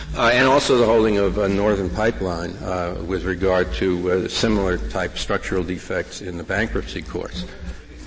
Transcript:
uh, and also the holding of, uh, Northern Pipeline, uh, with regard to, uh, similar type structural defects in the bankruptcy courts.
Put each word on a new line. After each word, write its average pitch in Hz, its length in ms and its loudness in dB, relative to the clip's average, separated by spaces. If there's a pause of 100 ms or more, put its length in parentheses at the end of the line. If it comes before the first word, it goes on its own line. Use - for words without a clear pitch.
(140)
uh, 123 200 4
and 131 120 6
also 139 300 6
the 120 80 6
holding 110 320 4
of, 98 220 2
uh, 101 100 2
Northern 98 400 2
Pipeline, 92 680 -2
uh, 90 500 -4
with 90 180 -4
regard 92 500 2
to, 90 360 0
uh, 92 180 2
similar 98 480 2
type 90 400 -4
structural 98 460 -2
defects 87 580 -6
in 90 160 -8
the 87 80 -8
bankruptcy 98 560 -4
courts. - 460 -8 (600)